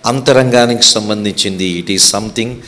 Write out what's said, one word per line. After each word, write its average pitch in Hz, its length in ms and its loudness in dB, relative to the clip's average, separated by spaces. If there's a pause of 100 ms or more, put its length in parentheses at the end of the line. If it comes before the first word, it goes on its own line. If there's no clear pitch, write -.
అంతరంగానికి 127 760 2
సంబంధించింది. 98 1040 -2
It 95 80 0
is - 160 2
something 110 420 -4 (140)